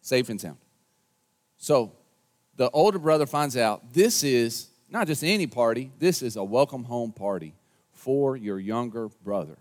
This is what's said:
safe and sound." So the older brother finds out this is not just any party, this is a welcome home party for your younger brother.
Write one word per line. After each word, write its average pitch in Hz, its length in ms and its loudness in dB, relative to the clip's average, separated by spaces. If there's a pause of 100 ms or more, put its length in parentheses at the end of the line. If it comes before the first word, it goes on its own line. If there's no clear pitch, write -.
safe 123 280 -2
and 104 100 -6
sound." 78 180 -12 (1000)
So 120 360 0 (600)
the 123 140 2
older 196 300 4
brother 156 260 2
finds 147 320 -2
out 117 360 0
this 208 300 4
is 120 440 0 (220)
not 214 180 -2
just 151 160 -2
any 185 240 2
party, 120 500 0
this 170 240 2
is 117 140 -6
a 101 80 -4
welcome 123 400 0
home 120 300 -6
party 92 420 -6 (380)
for 135 440 0
your 104 220 -6
younger 110 500 -4 (140)
brother. 92 380 -4